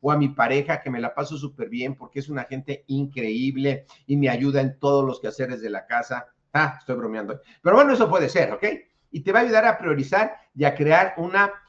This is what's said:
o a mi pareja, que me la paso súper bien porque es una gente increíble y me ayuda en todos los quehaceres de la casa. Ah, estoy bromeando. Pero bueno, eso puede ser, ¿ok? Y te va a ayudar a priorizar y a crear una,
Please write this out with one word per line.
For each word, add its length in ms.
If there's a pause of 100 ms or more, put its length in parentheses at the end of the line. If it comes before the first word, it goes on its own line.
o 100
a 60
mi 100
pareja, 540
que 80
me 100
la 160
paso 220
súper 320
bien 260
porque 240
es 80
una 160
gente 440
increíble 960 (200)
y 120
me 100
ayuda 320
en 180
todos 280
los 160
quehaceres 400
de 80
la 160
casa. 420 (240)
Ah, 260
estoy 200
bromeando. 420 (220)
Pero 160
bueno, 160
eso 160
puede 180
ser, 240
¿ok? 140 (460)
Y 100
te 100
va 80
a 40
ayudar 220
a 120
priorizar 560 (200)
y 120
a 100
crear 400
una, 380 (160)